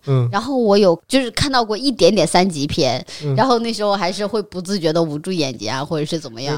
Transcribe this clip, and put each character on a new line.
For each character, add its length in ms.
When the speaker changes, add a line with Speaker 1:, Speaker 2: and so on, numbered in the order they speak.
Speaker 1:
嗯。 260
Speaker 2:
然 80
后 160
我 220
有， 280
就 140
是 120
看 200
到 100
过 140
一 140
点 240
点 120
三 220
级 180
片， 380
Speaker 1:
嗯。 140
Speaker 2:
然 100
后 120
那 120
时 120
候 120
还 160
是 160
会 140
不 220
自 160
觉 120
地 120
捂 160
住 120
眼 260
睛 140
啊， 140
或 140
者 60
是 140
怎 140
么 80
样。 180